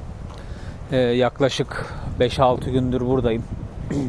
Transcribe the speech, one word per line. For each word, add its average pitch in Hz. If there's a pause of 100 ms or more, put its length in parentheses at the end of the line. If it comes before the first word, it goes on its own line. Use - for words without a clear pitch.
(920)
E, 139
yaklaşık 123 (340)
beş 123
altı 127
gündür 127
buradayım. 120 (480)
<clears throat> - (160)